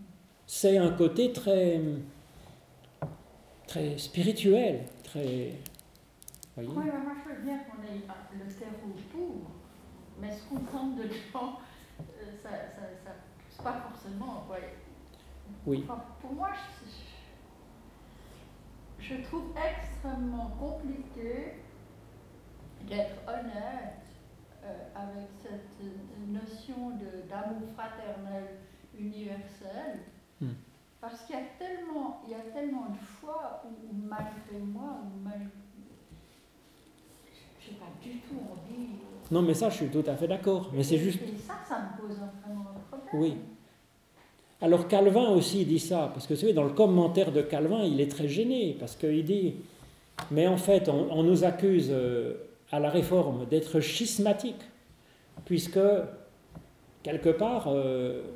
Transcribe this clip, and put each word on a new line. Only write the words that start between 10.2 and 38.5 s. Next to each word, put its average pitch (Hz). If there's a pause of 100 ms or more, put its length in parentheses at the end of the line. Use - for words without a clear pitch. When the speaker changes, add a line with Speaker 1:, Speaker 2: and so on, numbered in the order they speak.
Speaker 2:
mais 208
se 208
comprendre 262
dedans, 226 (400)
euh, 208 (100)
ça, 220
ça, 202 (160)
ça 190 (280)
pousse -
pas -
forcément, -
vous -
voyez. 185 (1000)
Speaker 1:
Oui. 139
Speaker 2:
Enfin, 233 (200)
pour 269
moi, 359
je, - (2250)
je, 262
je 254
trouve -
extrêmement 254
compliqué 269 (1300)
d'être - (120)
honnête, 233 (640)
euh, 202 (280)
avec 202 (160)
cette 202 (460)
notion 233
de, 185
d'amour 214 (140)
fraternel 202 (520)
universel, 208 (400)
Speaker 1:
Hmm. 135 (520)
Speaker 2:
parce 233
qu'il 302
y 254
a - (160)
tellement, 339
il 226
y 226
a 226 (100)
tellement 269
de 202 (220)
fois 311
où, 226 (200)
où 214 (140)
malgré 214
moi, 247
où 196
mal-, 202 (2000)
j'ai 208
pas 185 (160)
du 247
tout -
envie, 220